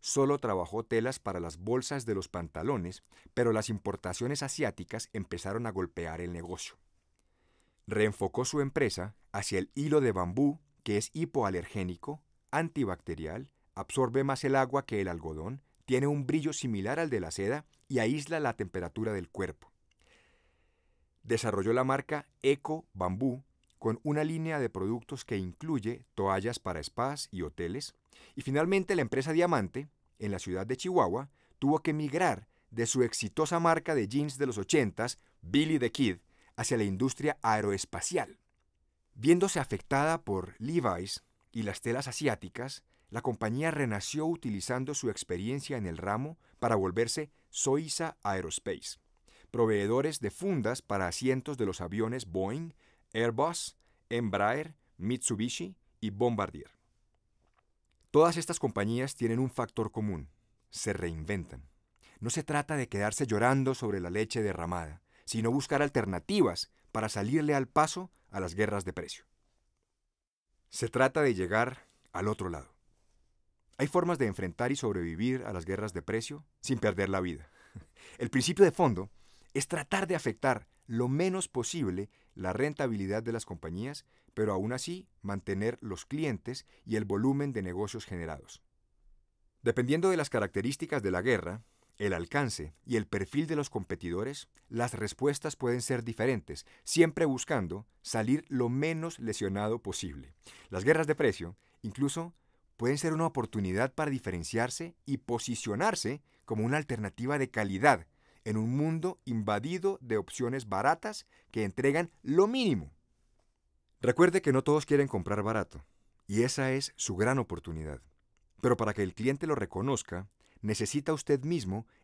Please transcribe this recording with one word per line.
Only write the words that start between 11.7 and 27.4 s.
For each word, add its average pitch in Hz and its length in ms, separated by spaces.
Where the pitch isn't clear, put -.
antibacterial, 104 1000
absorbe 127 500
más 135 200
el 135 120
agua 135 300
que 101 160
el 95 60
algodón, 82 520
tiene 131 220
un 143 200
brillo 147 280
similar 113 440
al 160 120
de 110 100
la 82 100
seda 110 360
y 127 100
aísla 147 420
la 131 160
temperatura 95 560
del 92 160
cuerpo. - 420
Desarrolló 110 520
la 127 100
marca 139 420
Eco 143 540
Bambú 107 500
con 113 240
una 151 220
línea 160 360
de 120 100
productos 117 560
que 110 100
incluye 110 800
toallas 98 440
para 82 240
spas 139 480
y 92 120